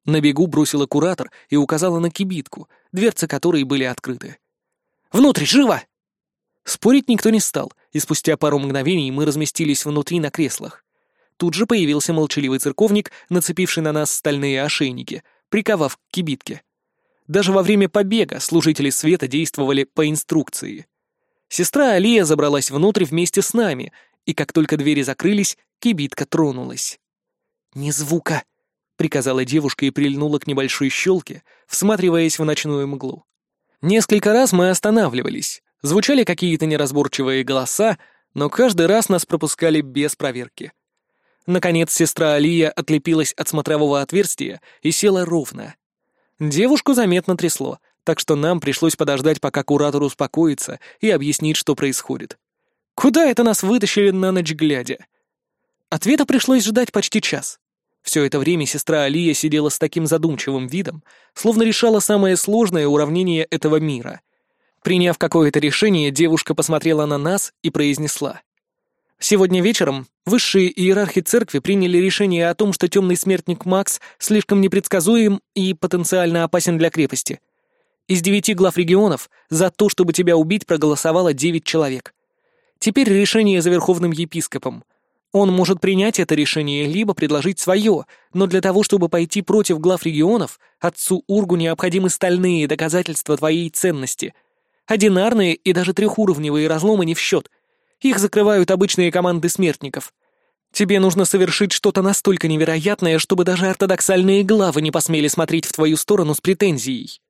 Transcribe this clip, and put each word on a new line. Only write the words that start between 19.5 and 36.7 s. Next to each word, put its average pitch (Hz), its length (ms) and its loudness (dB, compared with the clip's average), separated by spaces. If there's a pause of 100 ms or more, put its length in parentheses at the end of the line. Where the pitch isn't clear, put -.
по 151 240 0
инструкции. - 800 -4 (640)
Сестра 254 440 0
Алия 202 320 4
забралась 147 460 0
внутрь 180 340 0
вместе 170 380 0
с - 120 -6
нами, 175 380 -2 (340)
и 165 80 -4
как 151 180 -6
только 151 240 0
двери 143 260 0
закрылись, 185 540 -2 (220)
кибитка 147 480 -2
тронулась. 127 720 -4 (760)
«Ни 143 160 -6
звука!» 151 540 -2 (520)
приказала 127 500 -2
девушка 143 400 -2
и 135 40 0
прильнула 143 480 -2
к - 80 -16
небольшой 135 440 -2
щелке, - 520 -2 (240)
всматриваясь 175 720 0
в 160 60 -2
ночную 147 420 -2
мглу. 135 380 -10 (560)
Несколько 208 540 2
раз 240 180 4
мы 180 160 4
останавливались, 185 920 -2 (200)
звучали 214 420 2
какие-то 165 420 -2
неразборчивые 139 760 -2